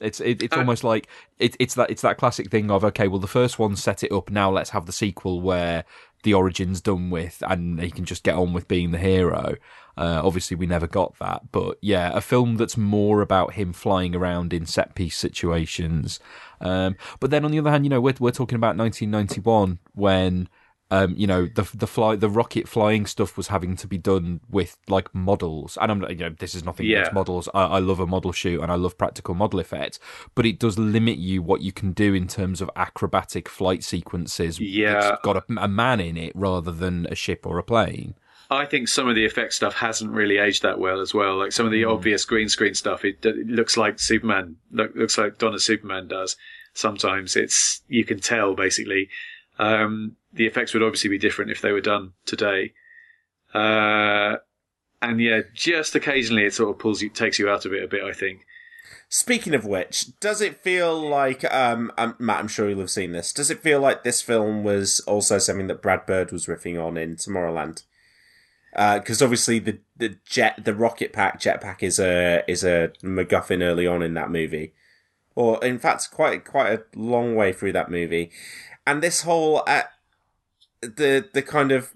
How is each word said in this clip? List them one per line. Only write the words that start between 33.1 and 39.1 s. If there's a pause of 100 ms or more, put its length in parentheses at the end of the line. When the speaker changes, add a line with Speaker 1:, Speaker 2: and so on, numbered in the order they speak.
Speaker 1:
flight
sequences
Speaker 2:
Yeah.
Speaker 1:
that's
got
a, (140)
a
man
in
it
rather
than
a
ship
or
a
plane. (360)
Speaker 2:
I
think
some
of